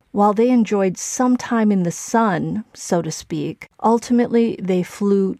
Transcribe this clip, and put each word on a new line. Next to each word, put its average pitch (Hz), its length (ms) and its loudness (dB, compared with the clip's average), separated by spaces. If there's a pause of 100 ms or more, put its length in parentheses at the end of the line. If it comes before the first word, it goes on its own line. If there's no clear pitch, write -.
(120)
While 208 220 2
they 226 180 2
enjoyed 208 480 2
some 254 380 -2
time 220 340 0
in 190 100 2
the 170 100 -2
sun, 185 760 -2 (100)
so - 260 -2
to 160 80 -6
speak, 156 580 -8 (140)
ultimately 233 800 2
they 185 220 0
flew 196 560 0